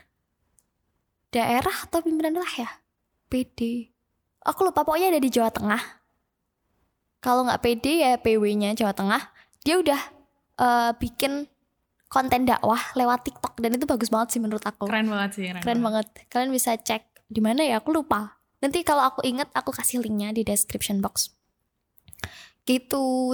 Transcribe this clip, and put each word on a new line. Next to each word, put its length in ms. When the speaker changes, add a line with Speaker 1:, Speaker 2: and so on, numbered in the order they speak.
Speaker 1:
daerah 560
atau 160
pimpinan 340
lah 220
ya? 120
P 160
D. 480
Aku 220
lupa, 160
pokoknya 320
ada 80
di 80
Jawa 240
Tengah. 260
Kalau 240
nggak 160
P 40
D 80
ya 160
P 240
W-nya 320
Jawa 240
Tengah. 240
Dia 160
udah, 240
eh, 420
bikin 460
konten 320
dakwah 320
lewat 320
TikTok, 320
dan 160
itu 120
bagus 220
banget 220
sih 100
menurut 220
aku. 240
Speaker 2:
Keren 240
banget 240
sih, 160
keren 100
Speaker 1:
Keren 220
Speaker 2:
banget. 260
Speaker 1:
banget. 220
Kalian 220
bisa 240
cek 260
di 160
mana 220
ya, 180
aku 100
lupa. 460
Nanti 220
kalau 200
aku 240
inget, 260
aku 220
kasih 240
linknya 320
di 160
description 560
box. 320
Gitu. 400